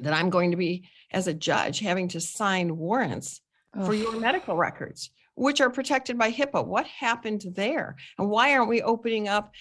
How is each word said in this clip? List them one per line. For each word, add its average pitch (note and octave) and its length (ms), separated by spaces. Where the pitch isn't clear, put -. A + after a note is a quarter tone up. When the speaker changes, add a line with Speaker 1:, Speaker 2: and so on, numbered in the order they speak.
Speaker 1:
that D3 120
I'm E3+ 160
going F3 220
to E3+ 60
be, F3+ 320
as F#3+ 160
a G#3 60
judge, - 460
having F3+ 300
to E3+ 100
sign F3+ 580
warrants E3+ 640
for G3 200
Speaker 2:
Ugh. G#3+ 40
Speaker 1:
your A3+ 220
medical A3+ 380
records, - 520
which C#4+ 260
are B3+ 80
protected C4 480
by A3+ 160
hipaa. C#4 320
What A3+ 220
happened A3+ 580
there? G#3+ 400
And G3+ 120
why A#3+ 240
aren't A#3+ 160
we A#3 120
opening A3+ 480
up, G3+ 320